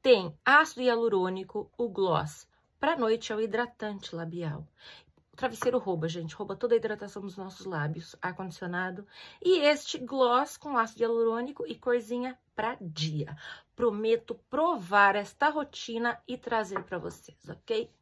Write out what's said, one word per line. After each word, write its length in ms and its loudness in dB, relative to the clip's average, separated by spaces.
tem 440 4
ácido 380 6
hialurônico, 920 0
o 120 -2
gloss. 580 0
Pra 180 2
noite 360 0
é 40 -2
o 40 -2
hidratante 760 -6
labial. 540 -8
O 40 -20
travesseiro 420 0
rouba, 280 -2
gente, 300 -8
rouba 180 -8
toda 200 2
a 20 6
hidratação 460 -4
dos 140 -10
nossos 300 -12
lábios, 560 -4
ar-condicionado. 840 -6
E 160 6
este 400 2
gloss 580 2
com 220 -4
ácido 240 0
hialurônico 640 0
e 80 -6
corzinha 640 -2
pra 260 -4
dia. 560 -6
Prometo 600 0
provar 680 4
esta 320 0
rotina 800 -4
e 80 -6
trazer 480 -4
pra 140 -8
vocês, 500 -14
ok? 420 -6